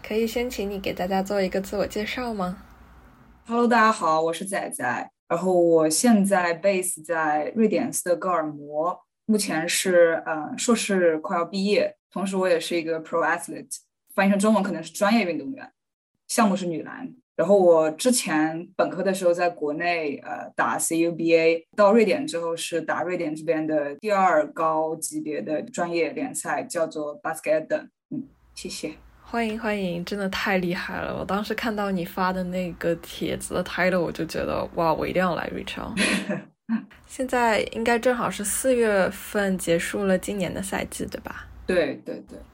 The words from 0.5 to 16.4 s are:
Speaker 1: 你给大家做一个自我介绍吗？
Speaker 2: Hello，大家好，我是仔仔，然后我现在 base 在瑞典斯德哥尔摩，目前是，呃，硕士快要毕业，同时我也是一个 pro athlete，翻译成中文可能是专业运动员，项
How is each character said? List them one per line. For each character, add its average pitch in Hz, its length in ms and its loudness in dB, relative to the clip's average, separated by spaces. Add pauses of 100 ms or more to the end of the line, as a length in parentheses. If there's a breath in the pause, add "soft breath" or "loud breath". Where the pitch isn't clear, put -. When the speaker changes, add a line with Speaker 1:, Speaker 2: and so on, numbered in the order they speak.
Speaker 1:
你 196 80 -6
给 196 140 -6
大 180 120 -4
家 190 160 0
做 196 200 -2
一 185 80 0
个 196 100 -2
自 196 160 -6
我 185 100 0
介 214 200 -4
绍 240 280 -6
吗？ 185 300 -6 (840)
Speaker 2:
Hello， 233 220 2
大 240 80 6
家 220 160 6
好， 160 300 2
我 165 100 0
是 190 140 -6
仔 - 240 -6
仔， 123 420 -4 (160)
然 175 100 -2
后 185 140 0
我 165 380 6
现 202 360 4
在 175 360 2
base 185 420 0
在 156 500 0
瑞 220 140 4
典 135 240 0
斯 - 140 -6
德 175 100 2
哥 185 140 -4
尔 165 140 0
摩， 147 540 -4 (280)
目 214 120 2
前 175 300 -2
是， 170 580 4
呃， - 320 -6
硕 - 160 2
士 180 440 2
快 175 180 -4
要 170 80 0
毕 190 220 -2
业， 202 280 2 (160)
同 190 160 -4
时 190 120 -2
我 185 100 2
也 170 100 4
是 170 200 -2
一 165 40 0
个 160 220 -4
pro 165 240 -2
athlete， - 520 -6 (360)
翻 196 100 4
译 196 40 6
成 196 100 4
中 214 140 6
文 196 100 4
可 196 80 -2
能 160 100 -4
是 - 120 -14
专 202 200 2
业 220 120 4
运 160 120 -2
动 135 140 -6
员， - 180 -14 (600)
项 226 180 4